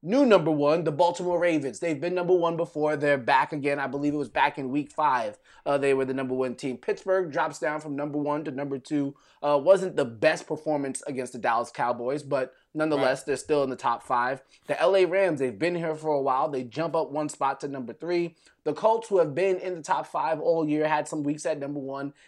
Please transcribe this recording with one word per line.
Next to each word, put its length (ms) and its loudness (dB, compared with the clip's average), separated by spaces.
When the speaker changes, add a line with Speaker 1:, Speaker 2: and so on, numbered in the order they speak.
Speaker 1:
New 240 4
number 240 6
one, 360 2
the 80 0
Baltimore 440 0
Ravens. 440 0
They've 180 -2
been 160 -4
number 180 2
one 220 2
before. 400 -2
They're 220 2
back 340 2
again. 280 -2
I 80 -4
believe 260 -2
it 40 -2
was 120 -4
back 280 0
in 140 -6
week 220 -4
five. 440 0
Uh, 120 2
they 160 4
were 120 2
the 80 -4
number 200 -4
one 220 -2
team. 220 -6
Pittsburgh 560 -2
drops 260 -2
down 220 -2
from 160 -8
number 200 -4
one 280 -2
to 60 -6
number 280 -6
two. 340 -2
Uh, 180 4
wasn't 360 4
the 80 2
best 420 0
performance 580 -4
against 280 -6
the 60 -10
Dallas 300 0
Cowboys, 540 -2
but 300 -4
nonetheless, 460 2
Speaker 2:
Right. 60 -14
Speaker 1:
they're 120 0
still 260 0
in 60 -2
the 60 -6
top 260 -2
five. 400 -2
The 120 -2
L 160 4
A 80 6
Rams, 380 2
they've 180 -2
been 160 0
here 200 -4
for 180 -4
a 80 0
while. 260 0
They 160 -4
jump 320 -4
up 160 0
one 160 -2
spot 320 -2
to 80 -6
number 240 -8
three. 440 -2
The 100 -2
Colts, 360 2
who 80 4
have 180 4
been 220 2
in 180 -6
the 80 -12
top 240 -2
five 320 -2
all 280 2
year, 200 2
had 220 0
some 140 -6
weeks 220 -4
at 140 -2
number 220 -6
one, 320 -8